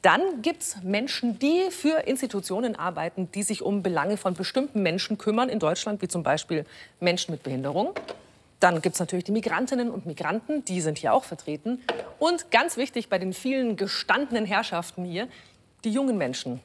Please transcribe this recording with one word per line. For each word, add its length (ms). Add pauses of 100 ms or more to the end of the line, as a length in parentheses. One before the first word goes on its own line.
Dann 400
gibt's 400
Menschen, 560
die 320
für 300
Institutionen 760
arbeiten, 560
die 120
sich 180
um 200
Belange 360
von 160
bestimmten 480
Menschen 340
kümmern 320
in 120
Deutschland, 420
wie 60
zum 140
Beispiel 440 (340)
Menschen 300
mit 120
Behinderung. 520 (680)
Dann 220
gibt's 160
natürlich 260
die 60
Migrantinnen 580
und 160
Migranten, 600
die 160
sind 180
hier 160
auch 80
vertreten. 580 (380)
Und 320
ganz 260
wichtig 320
bei 120
den 120
vielen 440
gestandenen 680
Herrschaften 600
hier, 240 (560)
die 80
jungen 260
Menschen 460